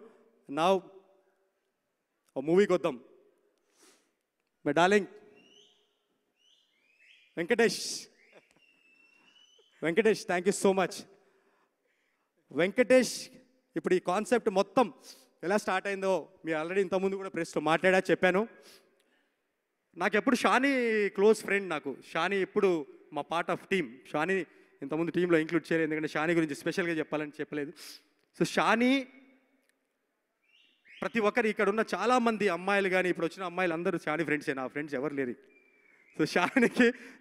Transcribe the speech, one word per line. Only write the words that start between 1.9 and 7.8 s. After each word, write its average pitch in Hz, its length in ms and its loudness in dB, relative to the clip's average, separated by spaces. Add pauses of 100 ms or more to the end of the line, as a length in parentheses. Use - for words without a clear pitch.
ఓ 135 40 -4
మూవీకి 180 320 2
వద్దాం. 156 260 -2 (1700)
My 143 100 -2
darling, 185 280 4 (2250)
వెంకటేష్. 214 720 0 (1800)